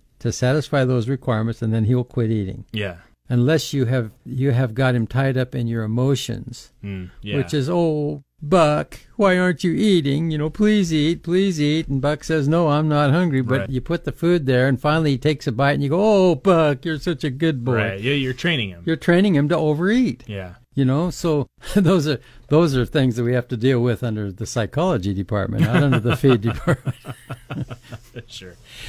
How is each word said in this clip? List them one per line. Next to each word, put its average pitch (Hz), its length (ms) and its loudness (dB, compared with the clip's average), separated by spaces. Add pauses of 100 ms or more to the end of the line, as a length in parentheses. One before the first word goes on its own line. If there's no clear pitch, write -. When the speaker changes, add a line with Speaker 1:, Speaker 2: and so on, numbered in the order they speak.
(200)
Speaker 1:
to 120 120 -2
satisfy 139 520 0
those 123 240 0
requirements, 117 540 -2
and 110 100 0
then 113 120 2
he'll 123 200 2
quit 117 260 -2
eating. 101 420 -4
Speaker 2:
Yeah. 101 240 -6 (320)
Speaker 1:
Unless 127 440 2
you 135 140 0
have, 117 260 -2 (120)
you 131 280 -2
have 120 220 0
got 127 200 2
him 117 120 0
tied 135 300 0
up 127 180 -2
in 123 120 -2
your 117 160 -2
emotions, 117 880 -4 (120)
Speaker 2:
Mm, 101 260 -10 (120)
yeah. 202 140 -4
Speaker 1:
which 139 180 -2
is, 139 160 -2
"Oh, 151 520 -2 (200)
Buck, 151 560 2 (180)
why 185 220 4
aren't 180 260 0
you 170 80 2
eating? 165 580 2
You 156 80 -2
know, 151 120 -2
please 208 420 2
eat, 156 300 0
please 180 380 0
eat." 151 280 0
And 139 120 -2
Buck 143 240 -2
says, 156 240 0
"No, 165 200 2
I'm 151 200 2
not 147 240 2
hungry." 156 280 2
But 127 200 0
Speaker 2:
Right. 95 100 -6
Speaker 1:
you 127 100 -4
put 170 240 -4
the 139 80 -4
food 170 340 0
there, 127 220 4
and 131 120 0
finally 151 320 2
he 127 60 0
takes 147 280 -2
a 139 60 0
bite, 139 220 0
and 143 80 -2
you 139 80 -2
go, 165 100 0
"Oh, 196 340 4
Buck, 160 500 2
you're 160 140 -4
such 160 260 -4
a 147 60 -2
good 139 340 -2
boy." 127 100 0
Speaker 2:
Right. 98 260 -2
Yeah, 127 140 -2
you're 131 180 -2
training 127 380 -2
him. 87 140 -16
Speaker 1:
You're 160 120 -2
training 180 400 2
him 143 120 2
to 170 80 0
overeat. 175 680 0
Speaker 2:
Yeah. 92 280 -10 (200)
Speaker 1:
You 139 100 2
know, 147 260 0
so 151 360 -2 (140)
<laughs> - 160 -10
those 180 320 4
are, 135 100 -2 (300)
those 147 280 4
are 120 100 0
things 131 300 0
that 123 80 -2
we 120 100 0
have 120 140 -2
to 127 80 -4
deal 123 240 2
with 120 220 0
under 107 300 -4
the 104 140 -10
psychology 113 680 -2
department, 101 500 -2
not 113 180 2
under 131 180 2
the 117 160 0
feed 127 240 4
<laughs> 110 100 -2
department. - 500 -2
Speaker 2:
<laughs> 131 760 -12 (500)
Sure. 90 280 -18 (340)